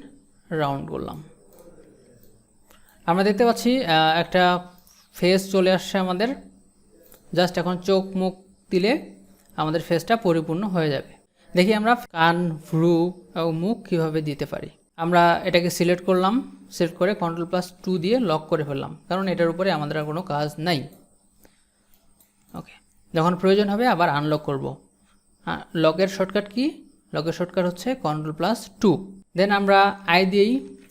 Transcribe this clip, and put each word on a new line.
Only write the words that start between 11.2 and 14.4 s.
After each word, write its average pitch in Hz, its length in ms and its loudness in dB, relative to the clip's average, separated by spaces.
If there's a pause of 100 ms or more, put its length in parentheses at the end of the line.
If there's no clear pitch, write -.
দেখি 185 180 4
আমরা 220 220 2 (160)
কান, 170 400 2
ভ্রু 165 640 2 (220)
এবং 165 200 -2
মুখ 196 320 -4
কীভাবে 160 340 0
দিতে 147 240 -6